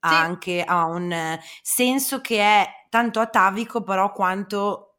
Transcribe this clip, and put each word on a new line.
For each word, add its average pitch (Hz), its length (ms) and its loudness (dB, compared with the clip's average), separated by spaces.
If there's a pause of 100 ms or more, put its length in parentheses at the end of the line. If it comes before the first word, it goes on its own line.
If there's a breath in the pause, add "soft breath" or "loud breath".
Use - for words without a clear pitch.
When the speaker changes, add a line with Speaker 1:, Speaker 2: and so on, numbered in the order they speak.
Speaker 1:
Sì. 165 200 4
Speaker 2:
anche 175 340 -4
a 175 220 0
un, 175 260 -4
eh, 160 300 -4 (220 loud breath)
senso 262 580 0
che 233 200 -2
è 208 280 4 (220)
tanto 226 300 0
atavico 214 600 0
però 190 300 0
quanto 202 880 -4